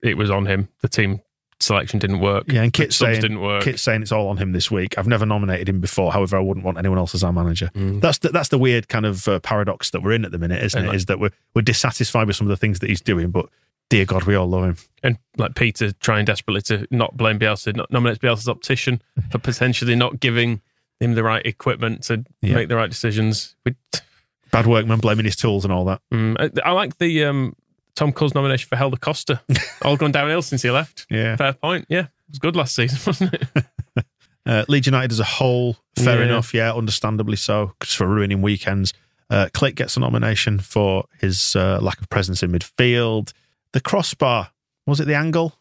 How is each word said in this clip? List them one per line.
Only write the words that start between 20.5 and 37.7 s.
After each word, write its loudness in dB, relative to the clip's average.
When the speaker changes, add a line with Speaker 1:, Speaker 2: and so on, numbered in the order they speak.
Speaker 1:
him 2
the 0
right 0
equipment -4
to -2
Speaker 2:
Yeah. 2
Speaker 1:
make 0
the 0
right 0
decisions. -2
We 0
Speaker 2:
Bad 4
workman 4
blaming 2
his -2
tools 0
and 0
all 0
that. -2
Speaker 1:
Mm, 0
I, 0
I 0
like -2
the, 2
um, -2
Tom 2
Coles 0
nomination 0
for -2
Helder 0
Costa. -4
Speaker 2:
<laughs> -12
Speaker 1:
All 2
gone 0
downhill 2
since -4
he 2
left. -2
Speaker 2:
Yeah. 0
Speaker 1:
Fair 0
point. -4
Yeah. 0
It -6
was -16
good 0
last 0
season, 0
<laughs> -2
wasn't 0
it? -4
Speaker 2:
<laughs> -4
Uh, 2
Leeds 4
United 2
as -2
a 2
whole, 0
fair 4
Speaker 1:
Yeah. 2
Speaker 2:
enough. 0
Yeah, 2
understandably -2
so, -2